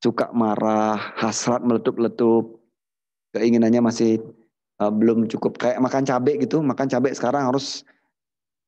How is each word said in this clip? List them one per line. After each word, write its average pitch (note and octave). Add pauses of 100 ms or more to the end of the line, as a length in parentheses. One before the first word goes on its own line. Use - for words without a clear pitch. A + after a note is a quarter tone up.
suka A#2+
marah, G#2+ (160)
hasrat A#2+
meletup-letup, A2+ (720)
keinginannya A#2
masih, A2+ (560)
eh, G#2
belum A2
cukup, -
kayak B2
makan C3+
cabai C3+
gitu, C3+
makan C#3
cabai C3
sekarang C3
harus, C3+ (840)